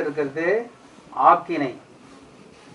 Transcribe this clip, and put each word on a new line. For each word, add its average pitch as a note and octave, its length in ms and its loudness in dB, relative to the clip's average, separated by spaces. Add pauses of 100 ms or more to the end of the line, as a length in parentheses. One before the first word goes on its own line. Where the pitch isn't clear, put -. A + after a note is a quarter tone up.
இருக்கிறது D3 420 -4 (840)
ஆக்கினை, C#3+ 420 0 (1040)